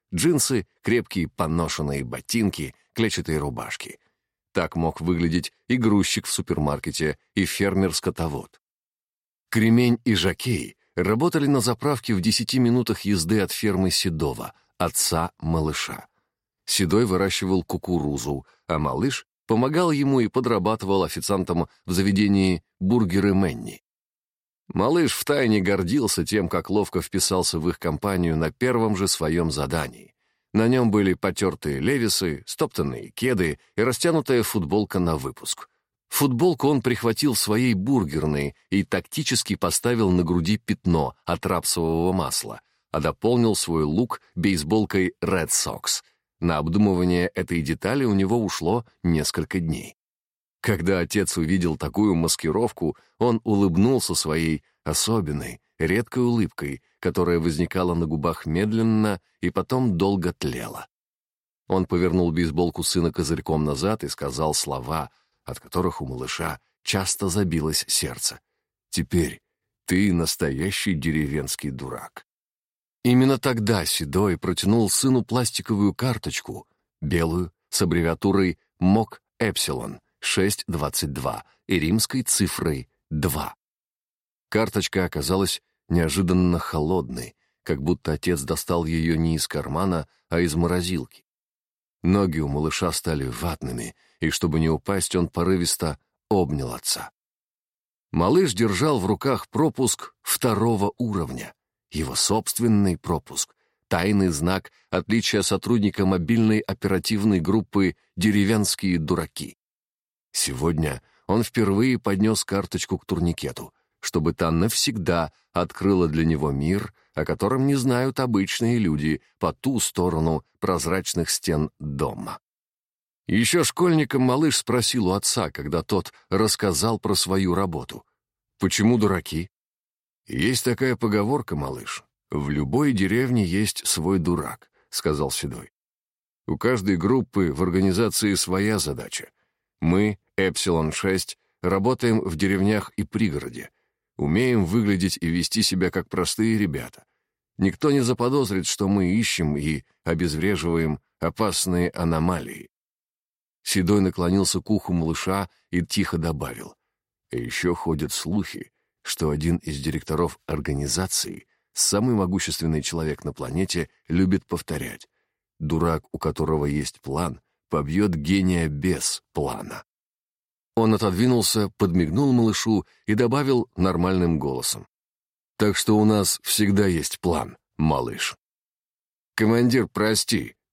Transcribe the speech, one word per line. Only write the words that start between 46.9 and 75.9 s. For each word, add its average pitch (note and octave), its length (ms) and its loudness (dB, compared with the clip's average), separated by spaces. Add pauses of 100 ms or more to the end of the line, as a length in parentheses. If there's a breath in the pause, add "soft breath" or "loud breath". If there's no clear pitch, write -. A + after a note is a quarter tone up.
этой E2+ 320 -4
детали F#2 420 -2
у A2+ 100 2
него G2 300 2
ушло G2 420 -2 (160 soft breath)
несколько E2 580 0
дней. D#2 360 -6 (640)
Когда F#2 380 0
отец F2 380 0
увидел E2+ 400 2
такую F#2+ 380 0
маскировку, E2 800 0 (220 soft breath)
он A#2 240 2
улыбнулся G2+ 720 4
своей D#2+ 480 0 (200)
особенной, D2 800 -2 (160)
редкой A2 460 0
улыбкой, G#2 580 -2 (180)
которая F2 400 2
возникала E2+ 540 0
на E2+ 120 0
губах D#2 400 -2
медленно G#2+ 760 0 (180)
и F2+ 100 -2
потом G#2+ 480 0
долго F#2 360 0
тлела. - 540 -8 (800)
Он F#2+ 180 0
повернул F2 460 2
бейсболку E2+ 520 0
сына E2+ 280 0
козырьком D#2 540 -2
назад D#2 380 -2
и C#2+ 60 -8
сказал C#2+ 440 -4
слова, C#2 580 -4 (340)
от - 140 -12
которых - 420 -2
у C#2+ 40 -8
малыша C2 540 -6 (240)
часто F#2+ 460 -2
забилось D#2+ 580 0
сердце. - 540 -4 (480)
«Теперь D#2 500 -2 (460)
ты F#2+ 260 2
настоящий E2+ 800 -2
деревенский D2+ 760 -2
дурак». B1+ 560 -12 (800)
Именно B2+ 340 4
тогда A2 480 0
Седой E2 520 0
протянул G2 520 2
сыну C3 340 2
пластиковую A2 680 0